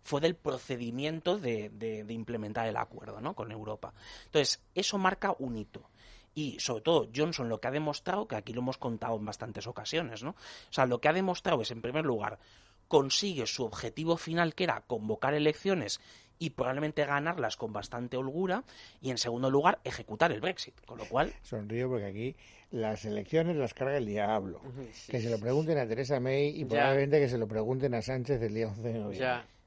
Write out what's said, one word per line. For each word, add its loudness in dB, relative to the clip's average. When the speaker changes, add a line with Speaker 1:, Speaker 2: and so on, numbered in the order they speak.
Speaker 1:
fue -2
del 4
procedimiento -2
de, -2
de, -6
de -8
implementar -2
el -2
acuerdo, -6
¿no?, -4
con -6
Europa. -8
Entonces, 2
eso 0
marca 2
un -4
hito. -10
Y, -4
sobre -2
todo, 6
Johnson 0
lo -2
que -2
ha 0
demostrado, -2
que -4
aquí -6
lo -2
hemos -2
contado -2
en -4
bastantes -8
ocasiones, -4
¿no? -6
O -16
sea, 6
lo 2
que 4
ha 6
demostrado 2
es, -2
en -8
primer 0
lugar, 0
consigue 4
su -2
objetivo -2
final, 0
que 0
era 0
convocar 0
elecciones 2
y -2
probablemente 0
ganarlas 0
con -6
bastante -6
holgura, 0
y -2
en -2
segundo 0
lugar, 6
ejecutar 2
el -2
Brexit, -4
con -16
lo -10
cual 2
Speaker 2:
Sonrío -4
porque -2
aquí -6
las -2
elecciones 0
las -2
carga 0
el 0
diablo. 0
Speaker 3:
Ujú, -12
sí, -14
Speaker 2:
Que 0
se -2
lo 2
Speaker 3:
sí, -2
Speaker 2:
pregunten 2
Speaker 3:
sí. 4
Speaker 2:
a 0
Teresa 0
May 2
y -4
Speaker 3:
Ya. -4
Speaker 2:
probablemente 6
que 6
se 0
lo 2
pregunten 0
a 0
Sánchez 0
el 0
día 0
once -6
de -2
noviembre. -4
Speaker 3:
Ya. 0